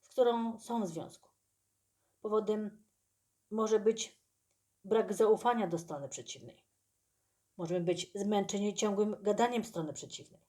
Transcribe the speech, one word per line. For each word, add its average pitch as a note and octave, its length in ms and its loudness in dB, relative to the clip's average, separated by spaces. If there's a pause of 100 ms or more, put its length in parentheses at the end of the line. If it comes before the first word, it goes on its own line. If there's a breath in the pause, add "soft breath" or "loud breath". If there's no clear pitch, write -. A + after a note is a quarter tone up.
z - 80 -20
którą A#3 500 2
są A#3 220 -4
w G3 60 -2
związku. - 420 -12 (920)
Powodem G#3+ 640 -2 (680)
może A3 280 2
być A3 420 0 (640)
brak G#3 300 2
zaufania A3 540 4
do E3 120 -2
strony C#3+ 300 -10
przeciwnej. - 560 -14 (920)
Możemy F3 240 -2
być F3 340 -2
zmęczeni G3+ 580 0
ciągłym G#3 480 0
gadaniem A3 420 2
strony D#3 300 -6
przeciwnej. - 560 -16